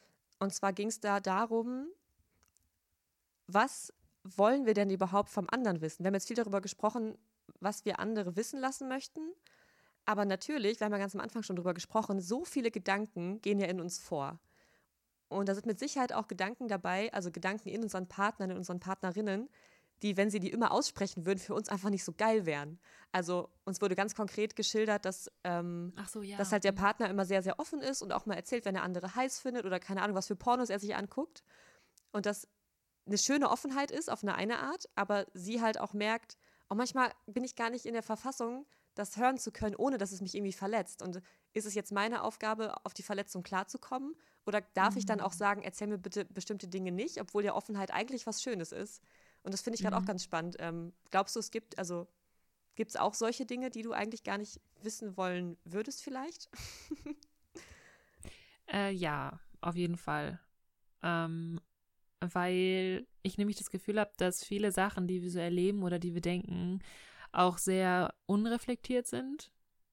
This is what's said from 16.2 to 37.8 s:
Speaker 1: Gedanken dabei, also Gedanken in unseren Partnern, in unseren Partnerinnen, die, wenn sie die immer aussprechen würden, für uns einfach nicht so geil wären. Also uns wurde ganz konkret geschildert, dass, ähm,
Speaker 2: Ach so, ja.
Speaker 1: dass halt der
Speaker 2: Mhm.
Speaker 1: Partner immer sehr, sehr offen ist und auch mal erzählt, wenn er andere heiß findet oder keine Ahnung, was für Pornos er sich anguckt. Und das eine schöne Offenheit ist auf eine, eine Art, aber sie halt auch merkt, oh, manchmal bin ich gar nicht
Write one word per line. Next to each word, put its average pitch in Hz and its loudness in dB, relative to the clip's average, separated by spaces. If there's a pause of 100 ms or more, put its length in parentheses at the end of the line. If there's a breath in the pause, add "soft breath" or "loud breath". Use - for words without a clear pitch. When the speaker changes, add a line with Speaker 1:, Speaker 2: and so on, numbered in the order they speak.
Speaker 1:
Gedanken 208 -4
dabei, 196 0
also 180 -2
Gedanken 190 -4
in 226 -2
unseren 190 -4
Partnern, 196 0
in 180 -4
unseren 180 -6
Partnerinnen, 190 -2 (540 soft breath)
die, 202 2
wenn 202 6
sie 208 0
die 185 -2
immer 233 4
aussprechen 196 0
würden, 190 2
für - -4
uns 220 -2
einfach 196 0
nicht 196 0
so 170 -6
geil 220 4
wären. 151 -2 (320 loud breath)
Also 180 0 (140)
uns 190 -4
wurde 190 4
ganz 208 2
konkret 214 -2
geschildert, 214 2
dass, - -6 (120)
ähm, 175 -2
Speaker 2:
Ach 196 -10
so, 214 -8
ja. 202 -10
Speaker 1:
dass 196 0
halt 208 4
der 196 6
Speaker 2:
Mhm. - -6
Speaker 1:
Partner 202 4
immer 196 2
sehr, 190 4
sehr 180 0
offen 302 -4
ist 269 -2
und 190 -4
auch - 0
mal 208 -2
erzählt, 233 -2
wenn 190 0
er 185 0
andere 180 -4
heiß 262 0
findet 247 -2
oder 185 0
keine 190 -2
Ahnung, 202 2
was 185 -2
für 202 -2
Pornos 240 2
er 196 0
sich 202 -4
anguckt. - -6 (680 soft breath)
Und 208 -2
das 208 -2 (600)
eine 208 0
schöne 277 4
Offenheit 277 0
ist - -4
auf 220 -2
eine, 196 0
eine 214 0
Art, 294 -4
aber 202 2
sie 208 -2
halt 220 2
auch - -4
merkt, 214 -2 (320 soft breath)
oh, 202 0
manchmal 247 2 (160)
bin 240 -2
ich 254 -6
gar 233 0
nicht 240 -6